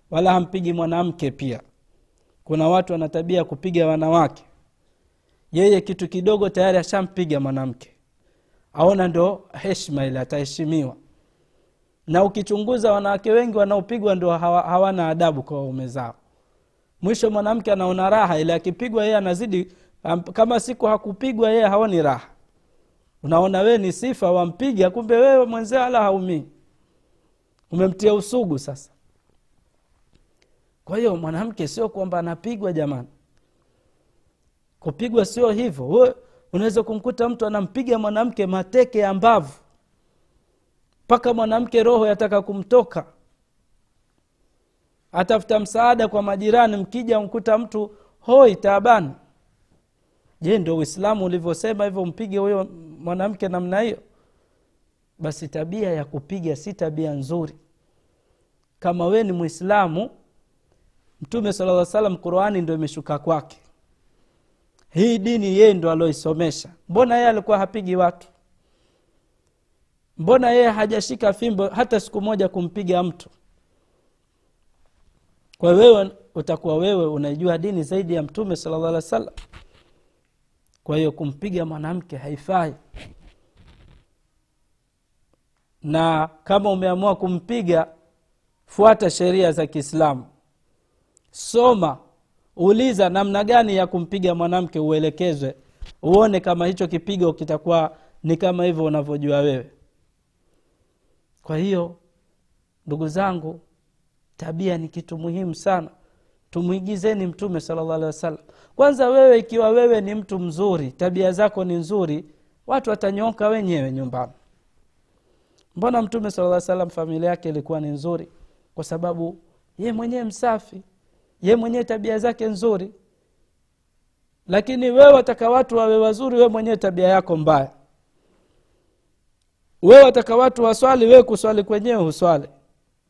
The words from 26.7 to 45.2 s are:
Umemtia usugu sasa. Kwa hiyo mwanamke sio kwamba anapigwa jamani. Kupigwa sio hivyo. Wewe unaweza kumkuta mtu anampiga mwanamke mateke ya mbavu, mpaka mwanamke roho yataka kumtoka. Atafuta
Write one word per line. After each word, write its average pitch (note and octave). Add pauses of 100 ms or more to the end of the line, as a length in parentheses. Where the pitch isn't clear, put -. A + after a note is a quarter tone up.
Umemtia F#3+
usugu G#3
sasa. - (1900)
Kwa F#3+
hiyo A3
mwanamke E3
sio A3
kwamba F#3+
anapigwa F3+
jamani. C#3+ (1700)
Kupigwa A3
sio A#3
hivyo. G3
Wewe B3 (380)
unaweza G#3+
kumkuta A3+
mtu A#3
anampiga A3
mwanamke G#3+
mateke G3+
ya G3
mbavu, G3 (1500)
mpaka A#3+
mwanamke A3+
roho A3+
yataka G#3
kumtoka. G3 (2000)
Atafuta G#3+